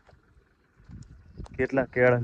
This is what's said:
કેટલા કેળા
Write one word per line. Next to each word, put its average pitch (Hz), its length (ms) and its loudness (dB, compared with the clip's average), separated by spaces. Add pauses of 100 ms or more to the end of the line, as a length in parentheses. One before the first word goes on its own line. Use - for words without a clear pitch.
(1600)
કેટલા 131 380 -2
કેળા 123 300 4